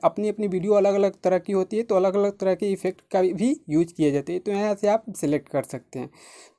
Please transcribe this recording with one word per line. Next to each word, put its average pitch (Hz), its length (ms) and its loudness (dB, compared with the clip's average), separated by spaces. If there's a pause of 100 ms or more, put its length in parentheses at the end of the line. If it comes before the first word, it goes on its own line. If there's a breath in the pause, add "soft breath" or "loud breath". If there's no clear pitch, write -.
अपनी, 202 240 0
अपनी 208 200 -4
वीडियो 185 260 0
अलग 202 200 4
अलग 196 260 0
तरह 185 200 2
की 202 120 -6
होती 190 240 -2
है 226 60 0
तो 226 140 0
अलग 190 200 2
अलग 202 220 0
तरह 190 160 0
के 196 160 -2
इफेक्ट 190 300 -4 (120)
का 185 120 2
भी 202 300 0 (160)
यूज 165 220 2
किए 151 200 0
जाते 143 200 -4
हैं, 180 100 -4
तो 208 100 -4
यहाँ 208 220 -2
से 202 140 -2
आप 214 260 0
सिलेक्ट 147 340 -2
कर 139 160 -2
सकते - 340 -14
हैं। 123 120 -10 (480 loud breath)